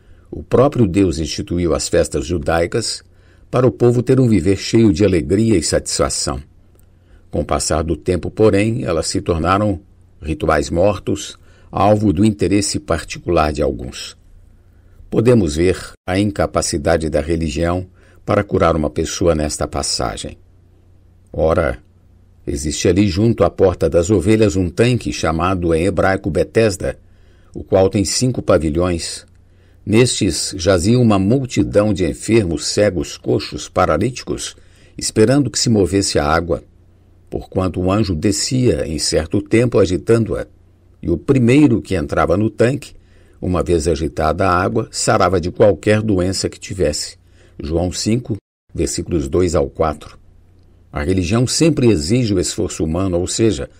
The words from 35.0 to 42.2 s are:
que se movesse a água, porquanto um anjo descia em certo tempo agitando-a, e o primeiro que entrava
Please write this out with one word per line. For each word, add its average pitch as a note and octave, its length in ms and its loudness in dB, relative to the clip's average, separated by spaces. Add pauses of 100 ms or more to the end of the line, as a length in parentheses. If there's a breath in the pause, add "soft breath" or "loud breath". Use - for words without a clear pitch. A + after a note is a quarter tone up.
que - 120 -6
se - 100 0
movesse G2 480 2
a D2 60 -2
água, E2 400 0 (640)
porquanto F#2 500 -4
um F#2 120 0
anjo G#2 200 0
descia G2+ 760 0
em D#2 100 -6
certo E2 420 -2
tempo - 380 0
agitando-a, G2+ 720 0 (520)
e - 80 -8
o E2+ 80 2
primeiro B2+ 640 4
que F#2+ 140 -6
entrava E2 420 0